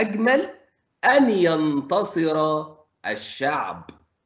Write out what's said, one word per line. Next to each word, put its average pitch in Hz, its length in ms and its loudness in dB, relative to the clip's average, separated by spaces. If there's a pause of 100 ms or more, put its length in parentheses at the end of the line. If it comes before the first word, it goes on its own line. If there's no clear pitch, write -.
أجمل 226 480 0 (560)
أن 262 260 6
ينتصر 156 1300 0 (420)
الشعب". 107 840 -6 (360)